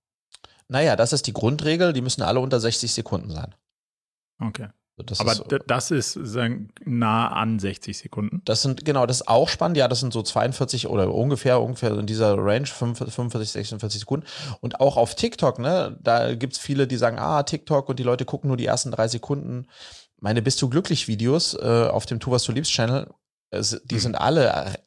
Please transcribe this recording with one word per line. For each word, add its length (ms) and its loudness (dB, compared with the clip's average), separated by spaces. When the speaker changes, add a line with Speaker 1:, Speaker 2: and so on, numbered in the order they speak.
Speaker 1:
Naja, 280 2
das 180 4
ist 120 0
die 60 -4
Grundregel, 600 2
die 80 0
müssen 180 -2
alle 200 2
unter 200 2
sechzig 320 0
Sekunden 380 -4
sein. 240 -10
Speaker 2:
Okay. 300 -6
Speaker 1:
Das 160 -4
Speaker 2:
Aber 120 2
Speaker 1:
ist 200 -4
Speaker 2:
d-, 140 2
das 240 0
ist, 240 0
sagen, 580 -4
nah 420 2
an 300 0
sechzig 400 -6
Sekunden? 480 -6
Speaker 1:
Das 160 2
sind, 240 -2
genau, 180 4
das 160 2
ist 80 -4
auch 220 6
spannend. 260 0
Ja, 120 6
das 120 0
sind 100 -2
so 120 -2
zweiundvierzig 640 0
oder 260 2
ungefähr, 480 2
ungefähr 380 -2
in 80 -2
dieser 320 4
Range, 260 2
fünf-, 360 -4
fünfundvierzig, 500 -4
sechsundvierzig 500 -6
Sekunden. 260 -4
Und 180 -6
auch 160 4
auf 180 4
TikTok, 440 0
ne, 420 0
da 340 2
gibt's 220 -6
viele, 300 0
die 100 -2
sagen, 220 2
„Ah, 240 0
TikTok 480 -2
und 80 -4
die 60 -4
Leute 200 0
gucken 240 -4
nur 80 2
die 80 -2
ersten 260 0
drei 160 2
Sekunden.“ 640 -6
Meine 220 0
Bist 220 0
du 80 2
glücklich 380 0
Videos, 440 2
äh, 400 2
auf 140 -2
dem 120 -4
Tu, 120 -6
was 140 2
du 80 -2
liebst 200 -2
Channel, 380 0
es, 340 -4
die 120 -4
Speaker 2:
Mhm. 40 0
Speaker 1:
sind 140 -2
alle 600 2